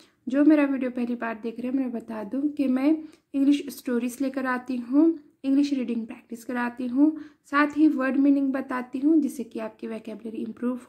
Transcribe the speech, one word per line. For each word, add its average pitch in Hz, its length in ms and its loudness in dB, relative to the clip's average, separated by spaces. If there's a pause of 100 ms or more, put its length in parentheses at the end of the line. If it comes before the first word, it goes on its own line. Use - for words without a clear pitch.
(280)
जो 277 180 4
मेरा 294 200 6
वीडियो 262 260 -2
पहली 247 240 -4
बार 226 280 -6
देख 226 160 -8
रहे 247 120 -6
हैं, 269 80 0
मैं 254 120 -2
बता 226 320 -8
दूँ 269 260 -4
कि 277 180 -2
मैं 269 360 2 (300)
इंग्लिश 285 360 2
स्टोरीज 240 520 -4
लेकर 262 240 -4
आती 254 320 -4
हूँ, 285 420 2 (240)
इंग्लिश 277 300 2
रीडिंग 233 340 -4
प्रैक्टिस - 360 -16
कराती 247 440 -6
हूँ, 294 320 2 (260)
साथ 285 220 2 (100)
ही 311 100 8
वर्ड 262 300 0
मीनिंग 277 360 4
बताती 262 460 -6
हूँ 302 220 4
जिससे 240 220 -2
कि 226 160 -12
आपकी 220 280 -10
वोकैबुलरी 220 500 -12
इम्प्रूव 240 520 -6